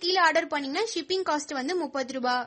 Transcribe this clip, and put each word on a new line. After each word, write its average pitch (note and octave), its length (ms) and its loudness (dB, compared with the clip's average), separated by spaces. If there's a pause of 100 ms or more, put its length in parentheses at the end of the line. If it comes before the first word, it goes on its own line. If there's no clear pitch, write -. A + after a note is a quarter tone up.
கீழ F4+ 140 0 (100)
order D#4+ 260 2
பண்ணீங்கன்னா D4 400 -2
shipping F4+ 360 -2
cost D4+ 320 -2
வந்து C#4+ 140 -2 (100)
முப்பது C4 320 -4
ரூபா. B3 200 0 (100)